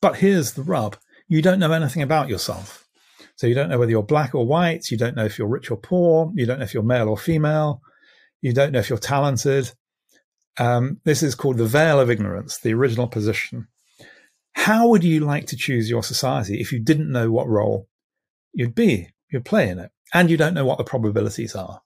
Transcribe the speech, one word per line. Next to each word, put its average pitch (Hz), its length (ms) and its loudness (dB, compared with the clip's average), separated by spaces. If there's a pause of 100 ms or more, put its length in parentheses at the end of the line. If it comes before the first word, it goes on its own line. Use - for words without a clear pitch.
But - 160 2
here's 180 360 2
the 139 100 -10
rub. 135 340 -4 (300)
You 156 140 2
don't 185 180 4
know 160 120 2
anything 160 320 0
about 147 260 0
yourself. - 560 -8 (500)
So - 120 -2
you 120 60 4
don't 143 160 0
know 131 80 0
whether 120 140 2
you're 110 120 2
black 147 300 0
or 127 120 0
white. 165 440 0
You 120 80 -4
don't 117 180 -2
know 113 100 -2
if 107 120 -4
you're 107 100 -4
rich 120 220 -6
or 110 80 -4
poor. 165 580 2
You 135 100 0
don't 127 140 -2
know 131 60 -6
if - 80 -10
you're 113 100 -2
male 117 260 2
or 107 80 0
female. 151 640 0 (600)
You 123 120 0
don't 139 180 2
know 131 80 2
if - 100 -2
you're 123 80 -2
talented. 139 760 0 (880)
Um, 123 460 0
this 147 180 2
is 143 140 0
called 131 220 -2
the 117 80 2
veil 147 340 4
of 127 100 4
ignorance, 101 500 -4
the 113 140 -2
original 120 340 0
position. 110 600 -4 (840)
How 226 340 2
would 214 160 6
you 160 160 4
like 147 280 -2
to - 80 -8
choose 117 340 -2
your 117 140 -2
society 120 560 -2
if - 120 -6
you 123 80 -4
didn't 151 320 0
know 117 200 0
what 117 160 0
role 107 400 0 (680)
you'd 120 200 -4
be, 131 360 2 (220)
you'd 127 140 -6
play 175 240 2
in 90 80 -8
it, 87 140 -14 (220)
and 175 160 6
you 165 80 4
don't 160 180 0
know 143 100 0
what 131 140 0
the - 40 -2
probabilities 107 720 -4
are? 92 300 -12